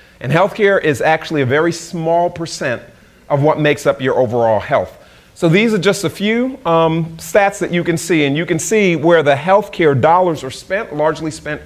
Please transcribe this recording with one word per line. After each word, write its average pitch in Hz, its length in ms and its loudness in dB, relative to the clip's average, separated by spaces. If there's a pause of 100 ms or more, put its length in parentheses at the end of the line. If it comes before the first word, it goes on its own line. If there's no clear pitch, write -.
(220)
And 127 100 -4
healthcare 196 480 2
is 147 220 0
actually 156 400 0
a 127 60 0
very 156 240 2
small 170 580 -2
percent 160 540 -8 (440)
of 143 140 0
what 147 180 2
makes 147 280 0
up 139 120 0
your 131 200 0
overall 117 400 2
health. - 360 -2 (380)
So 170 160 0
these 214 240 2
are 208 60 0
just 185 240 0
a 165 80 -2
few, 240 520 -2
um, 165 540 0
stats 202 400 0
that 180 140 -4
you 175 120 -2
can 165 140 -2
see, 160 280 0
and 139 120 0
you 170 80 -2
can 165 140 -2
see 196 360 0
where 156 280 4
the 139 100 4
healthcare 160 680 2
dollars 165 440 2
are 131 80 -10
spent, 190 440 -8
largely 151 360 -2
spent 147 340 -10